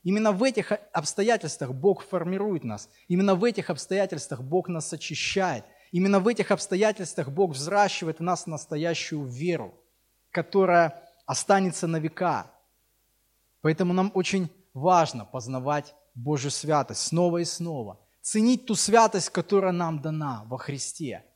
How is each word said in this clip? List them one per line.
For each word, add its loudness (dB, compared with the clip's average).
Именно 2
в 0
этих 0
обстоятельствах -2
Бог 2
формирует -2
нас. -8
Именно 4
в 2
этих 0
обстоятельствах -4
Бог 0
нас -6
очищает. -2
Именно 6
в 2
этих 0
обстоятельствах 0
Бог 2
взращивает 0
в -8
нас -2
настоящую -4
веру, -4
которая 4
останется 2
на 0
века. -2
Поэтому 0
нам 0
очень 0
важно 2
познавать -6
Божью -2
святость -2
снова 0
и -2
снова. -8
Ценить 2
ту -2
святость, 4
которая 2
нам -2
дана -4
во -8
Христе. -8